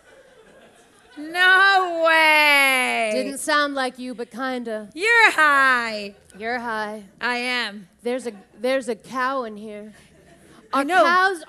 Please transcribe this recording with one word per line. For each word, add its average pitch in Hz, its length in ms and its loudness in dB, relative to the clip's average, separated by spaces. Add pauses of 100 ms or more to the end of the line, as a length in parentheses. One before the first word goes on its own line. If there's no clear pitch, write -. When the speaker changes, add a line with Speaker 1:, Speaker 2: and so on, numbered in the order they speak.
(1200)
Speaker 1:
No 370 880 2
way. 277 1080 4
Speaker 2:
Didn't 277 240 -6
sound 294 360 -2
like 254 240 -6
you, 254 160 -12
but 233 160 -14
kinda. 233 640 -8
Speaker 1:
You're 440 380 4
high. 247 840 2 (240)
Speaker 2:
You're 233 200 -6
high. 220 460 -8 (180)
Speaker 1:
I 240 160 -4
am. 233 500 -6 (140)
Speaker 2:
There's 240 240 -6
a, 233 60 -8 (280)
there's 254 300 -2
a 233 40 -6
cow 254 500 -6
in 214 120 -14
here. 208 380 -18 (800)
Speaker 1:
I 269 80 0
Speaker 2:
Are - 20 -6
Speaker 1:
know. 339 180 4
Speaker 2:
cows, 359 460 2